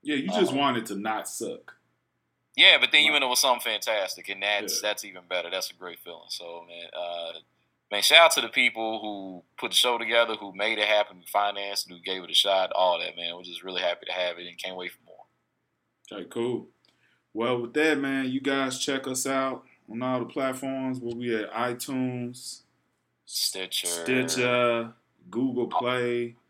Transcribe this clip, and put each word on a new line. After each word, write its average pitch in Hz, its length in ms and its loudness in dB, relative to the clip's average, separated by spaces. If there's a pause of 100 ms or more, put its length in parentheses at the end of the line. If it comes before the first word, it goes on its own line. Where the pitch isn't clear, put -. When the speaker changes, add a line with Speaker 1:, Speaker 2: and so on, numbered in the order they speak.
Speaker 1:
Yeah, 147 140 -2
you 135 120 -2
just 131 240 2
Speaker 2:
Um, 135 60 0
Speaker 1:
want 135 180 2
it 113 100 -4
to 104 100 -8
not 107 320 -4
suck. - 460 -10 (800)
Speaker 2:
Yeah, 170 240 10
but 127 120 4
then 151 100 8
you 151 80 4
Speaker 1:
Right. 151 60 2
Speaker 2:
end 139 80 4
up 127 60 0
with 123 80 2
something 123 240 4
fantastic, 104 640 -2
and 98 140 -6
that's, 101 400 -2
Speaker 1:
Yeah. 104 80 -2
Speaker 2:
that's - 140 -6
even 92 240 -16
better. 90 220 -2
That's 92 200 -4
a - 40 -20
great 90 260 -14
feeling. 85 280 -16
So, 85 400 -12
man, 85 240 -16
uh, 85 400 -8 (580)
man, 104 120 0
shout 156 160 8
out 165 140 10
to 139 80 2
the 113 80 -4
people 113 520 0
who 95 440 -10 (120)
put 113 140 -6
the 101 60 0
show 123 200 4
together, 113 380 2
who 101 200 -12
made 107 240 -2
it 104 100 2
happen, 104 300 2
who 87 80 -20
financed, 101 640 -2
who 90 120 -16
gave 92 240 -6
it 87 60 -14
a 87 40 -8
shot, 95 380 4
all 90 260 4
that, 85 180 -8
man. 85 200 -8
We're 90 80 -16
just 87 180 -14
really 92 180 -6
happy 87 260 -2
to 85 60 -8
have 87 260 -4
it 87 100 -12
and 87 100 -18
can't 92 180 -10
wait 90 160 -10
for - 140 -20
more. - 180 -20 (880)
Speaker 1:
Okay, 92 180 -12
cool. 117 360 -4 (680)
Well, 120 300 0
with 117 120 -10
that, 151 240 4
man, 135 320 -2
you 135 100 -2
guys 135 440 0
check 135 220 -2
us 131 200 -2
out 135 380 -2 (260)
on 117 120 -6
all 127 160 0
the 120 80 -2
platforms 131 720 -4
where 120 160 -6
we 120 220 -2
at: 107 160 -4
iTunes, 123 1080 -4 (640)
Speaker 2:
Stitcher. - 640 0
Speaker 1:
Stitcher, 123 1040 4 (380)
Google 120 420 0
Speaker 2:
Oh. 90 60 2
Speaker 1:
Play. 120 560 0 (160)